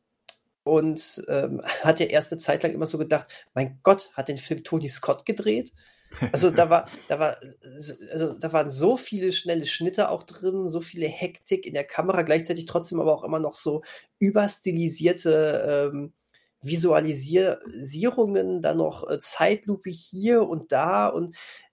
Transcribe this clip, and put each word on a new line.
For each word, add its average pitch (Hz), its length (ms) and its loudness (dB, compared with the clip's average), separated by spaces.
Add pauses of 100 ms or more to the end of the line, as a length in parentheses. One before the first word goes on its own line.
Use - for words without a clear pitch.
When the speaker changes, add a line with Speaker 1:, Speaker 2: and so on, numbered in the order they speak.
(640)
Speaker 1:
und, 156 640 2
ähm, 139 360 -2
<laughs> - 200 -6
hat 160 160 6
ja 165 80 2
erst 151 240 0
eine 165 80 -6
Zeit 147 240 0
lang 160 100 0
immer 156 140 -4
so 170 100 -4
gedacht, 151 300 0 (260)
„Mein 135 300 -4
Gott, 196 300 4
hat 135 160 -6
den 139 100 -6
Film - 240 -6
Tony 147 260 -4
Scott - 360 -2
gedreht?“ - 460 -2 (600)
Also 165 200 4
da 165 180 6
war, 170 180 4
Speaker 2:
<laughs> - 200 -20
Speaker 1:
da 147 120 -2
war, 151 180 0 (400)
s-, 147 220 -14 (120)
also 160 220 -2
da 160 200 -6
waren 147 180 2
so 175 260 2
viele 185 340 -2
schnelle 170 340 -2
Schnitte - 440 0
auch - 140 -4
drin, 185 440 -4
so 165 140 -4
viele 165 260 -6
Hektik - 580 -4
in 156 80 -10
der 143 120 -2
Kamera, 175 380 0
gleichzeitig 165 420 0
trotzdem 170 340 -2
aber 151 140 4
auch 143 100 -2
immer 160 160 -2
noch 156 160 -4
so 156 280 -4 (360)
überstilisierte, 165 1700 2
ähm, 143 200 -8 (500)
Visualisierungen, 170 2000 0
dann 151 160 2
noch, 156 320 -2
äh, 147 100 -2
Zeitlupe 202 720 0
hier 208 580 0
und 160 240 -8
da 180 360 2
und, 170 280 -4 (380)